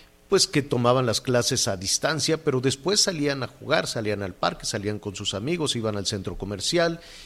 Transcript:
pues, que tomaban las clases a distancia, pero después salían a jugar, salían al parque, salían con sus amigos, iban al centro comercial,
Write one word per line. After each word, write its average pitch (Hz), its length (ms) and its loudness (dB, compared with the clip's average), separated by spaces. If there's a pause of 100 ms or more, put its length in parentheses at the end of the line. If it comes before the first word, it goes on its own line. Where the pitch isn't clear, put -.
(260)
pues, 190 220 4
que 147 140 2
tomaban 123 440 4
las 110 140 2
clases 120 480 2
a 98 80 -2
distancia, 147 640 0
pero 131 180 2
después 139 400 2
salían 143 440 0
a - 20 -2
jugar, 147 400 -2
salían 107 360 -2
al 92 100 -4
parque, - 320 -4
salían 104 340 -2
con 98 160 -8
sus 101 180 -4
amigos, 135 440 -2
iban 110 200 -2
al 98 100 -4
centro 95 300 -4
comercial, 165 640 0 (280)